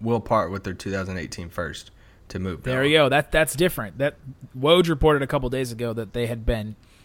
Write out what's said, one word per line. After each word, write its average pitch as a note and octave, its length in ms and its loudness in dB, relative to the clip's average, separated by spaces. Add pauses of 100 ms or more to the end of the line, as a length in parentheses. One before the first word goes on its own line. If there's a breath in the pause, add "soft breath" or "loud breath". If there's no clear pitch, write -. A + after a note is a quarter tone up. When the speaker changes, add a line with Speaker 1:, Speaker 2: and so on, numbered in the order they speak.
Speaker 1:
will A2+ 200 0
part G2 300 2
with G2 140 -6
their F#2 100 -6
two - 160 -8
thousand F#2 280 -4
eighteen E2+ 300 -10
first E2 420 -8 (380 soft breath)
to - 120 -8
move F#2 240 -6
Speaker 2:
There C3 160 -2
Speaker 1:
Noah. C3+ 60 2
Speaker 2:
you D3+ 100 4
go. D3 120 6
That, C#3+ 240 2
that's D#3 220 2
different. C3 440 -2
That C#3 180 -2 (420)
Woj E3 300 6
reported D3+ 340 4
a C3+ 60 -2
couple C3 220 -2
days C3 220 -2
ago A#2 200 -4
that A2+ 220 -6
they A#2+ 120 -2
had A2+ 180 -6
been A2 300 -2 (300 soft breath)